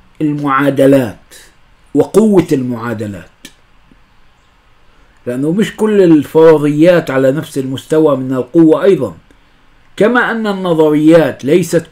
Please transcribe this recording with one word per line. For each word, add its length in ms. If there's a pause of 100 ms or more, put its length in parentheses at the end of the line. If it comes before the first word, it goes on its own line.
(200)
المعادلات 1120 (600)
وقوة 580
المعادلات. 800 (2000)
لأنه 260
مش 240
كل 260
الفرضيات 1080
على 220
نفس 260
المستوى 580
من 160
القوة 500
أيضًا، 320 (800)
كما 340
أن 160
النظريات 1000
ليست 480